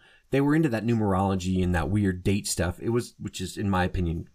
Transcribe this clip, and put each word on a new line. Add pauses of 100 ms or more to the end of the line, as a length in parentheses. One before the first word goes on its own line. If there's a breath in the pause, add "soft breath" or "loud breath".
(320 soft breath)
They
were
into
that
numerology
and
that
weird
date
stuff.
It
was,
which
is,
in
my
opinion,